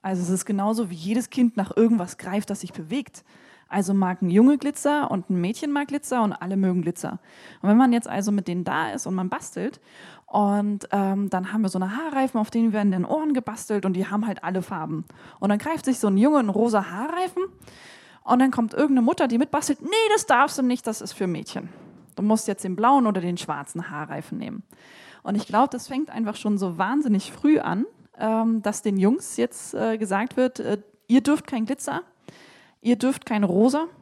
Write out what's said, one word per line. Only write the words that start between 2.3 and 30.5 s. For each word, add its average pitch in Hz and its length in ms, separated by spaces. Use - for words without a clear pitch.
das 202 100
sich - 140
bewegt. 190 500
Also 196 260
mag 185 260
ein 180 80
Junge 247 300
Glitzer 294 520
und - 200
ein 180 100
Mädchen 233 320
mag 285 160
Glitzer 269 340
und 208 120
alle 190 240
mögen 180 240
Glitzer. - 380
Und 196 80
wenn 220 80
man 254 160
jetzt 233 120
also 202 240
mit 202 160
denen 175 180
da 156 260
ist - 160
und 190 80
man 185 160
bastelt - 500
und, 208 680
ähm, 196 380
dann 185 240
haben 220 80
wir 190 80
so 185 80
eine 190 180
Haarreifen, 269 420
auf 214 120
denen 226 240
werden 208 180
dann 185 140
Ohren 311 260
gebastelt 214 540
und 190 80
die 185 140
haben 208 180
halt 196 180
alle 185 160
Farben. 160 460
Und 196 80
dann 208 100
greift 311 280
sich 262 140
so 214 80
ein 196 100
Junge 285 220
einen 214 100
rosa 214 400
Haarreifen 339 540
und 247 160
dann 269 100
kommt 233 240
irgendeine 269 320
Mutter, 320 200
die 233 120
mitbastelt, 294 420
„Nee, 285 80
das 427 140
darfst 277 320
du 269 40
nicht, 247 240
das 220 140
ist - 140
für 196 120
Mädchen. - 440
Du - 80
musst 220 260
jetzt 196 160
den 185 120
blauen 247 300
oder 196 160
den 175 160
schwarzen 151 500
Haarreifen 151 480
nehmen.“ - 280
Und 202 120
ich 214 120
glaub, 240 240
das - 180
fängt 285 220
einfach 214 260
schon 208 220
so 180 180
wahnsinnig 208 560
früh 302 260
an, 208 280
ähm, 220 420
dass 208 220
den 202 160
Jungs 214 400
jetzt, - 340
äh, 220 240
gesagt 208 400
wird, 254 240